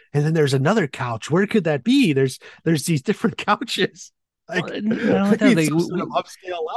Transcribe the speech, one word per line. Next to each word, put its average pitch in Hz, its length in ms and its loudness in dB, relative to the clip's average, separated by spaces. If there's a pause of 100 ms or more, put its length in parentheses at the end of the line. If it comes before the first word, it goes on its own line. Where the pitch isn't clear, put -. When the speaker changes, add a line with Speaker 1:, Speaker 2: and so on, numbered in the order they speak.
(140)
Speaker 1:
and 147 100 2
then 156 120 0
there's 147 180 2
another 156 340 2
couch. 120 440 -6
Where 190 160 2
could 208 160 2
that 151 200 -2
be? 240 300 4
There's, 135 240 0 (260)
there's 160 220 0
these 160 160 0
different - 360 -2
<laughs> - 80 -8
couches. - 680 -4 (360)
Like, 175 180 -4
Speaker 2:
Well, - 80 -10
and 208 160 -6
not 220 120 -2
only 202 360 2
that, - 40 -2
Speaker 1:
<laughs> - 60 -
it's 233 80 6
Speaker 2:
like, 165 140 2
Speaker 1:
some 151 80 0
Speaker 2:
we, 170 60 2
Speaker 1:
sort 175 180 -4
of 160 80 -4
Speaker 2:
we, 175 120 -2
Speaker 1:
upscale 180 440 -10 (120)